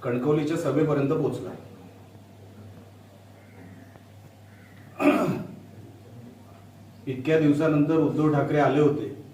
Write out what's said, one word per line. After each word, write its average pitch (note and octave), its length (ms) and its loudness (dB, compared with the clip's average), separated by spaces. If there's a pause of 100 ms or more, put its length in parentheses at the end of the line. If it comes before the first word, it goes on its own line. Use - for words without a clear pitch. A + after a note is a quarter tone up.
कणकवलीच्या D3 540 0
सभेपर्यंत D3 560 0
पोचला. - 380 -4 (4000)
इतक्या C3+ 320 0
दिवसानंतर D3+ 580 2
उद्धव D3+ 360 2
ठाकरे C#3+ 280 2
आले C#3 200 4
होते - 320 2 (220)